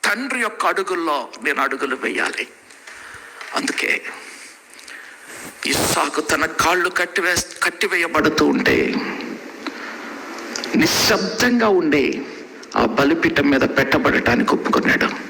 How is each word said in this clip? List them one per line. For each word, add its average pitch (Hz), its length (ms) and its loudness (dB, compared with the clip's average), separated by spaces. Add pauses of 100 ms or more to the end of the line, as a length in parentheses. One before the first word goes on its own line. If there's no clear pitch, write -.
తండ్రి 247 340 -2
యొక్క 214 260 -2
అడుగుల్లో 175 600 0 (160)
నేను 139 180 0
అడుగులు 135 340 -2
వేయాలి. - 520 -4 (1080)
అందుకే - 460 -2 (1600)
ఇస్సాకు 147 560 0
తన 151 240 0
కాళ్ళు 175 440 2
కట్టివే-, 175 760 0
కట్టివేయబడుతూ 170 840 2
ఉంటే - 500 2 (1800)
నిశ్శబ్దంగా 233 960 2
ఉండి 147 560 2 (500)
ఆ 110 100 4
బలిపీఠం 143 640 4
మీద 135 120 4
పెట్టబడటానికి 123 920 2
ఒప్పుకున్నాడు. - 560 2 (200)